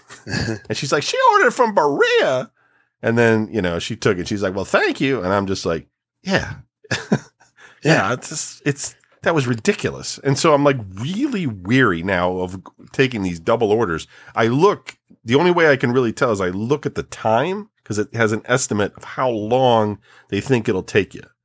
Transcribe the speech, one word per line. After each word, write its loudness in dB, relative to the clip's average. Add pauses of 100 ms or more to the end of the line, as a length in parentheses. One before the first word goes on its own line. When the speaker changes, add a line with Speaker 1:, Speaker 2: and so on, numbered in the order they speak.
(280)
Speaker 1:
<laughs> -6
Speaker 2:
And -4
she's -6
like, 2
"She -4 (160)
ordered 4
it 0
from 0
Berea?" 2 (500)
And 0
then, 4
you -2
know, 0
she -8
took 0
it. -6
She's -4
like, -2
"Well, -4
thank 0
you." 0
And 0
I'm 2
just -4
like, -2 (360)
"Yeah." -2 (360)
<laughs> -6 (720)
Yeah, 2
Speaker 1:
Yeah. -2
Speaker 2:
it's -8
just, -12
it's, -4 (260)
that 0
was 2
ridiculous. -4
And 0
so 4
I'm, 2
like, 2 (180)
really -4
weary 2
now 0
of -8
g-, -20 (220)
taking 0
these -4
double 2
orders. 0 (280)
I 2
look, 0 (260)
the 0
only 4
way 4
I 4
can 0
really 2
tell 0
is 0
I 0
look -2
at -10
the -4
time -2 (140)
'cause -6
it -4
has 2
an -4
estimate 0
of -20
how -4
long 2 (300)
they -2
think 0
it'll 0
take -2
you. -16 (220)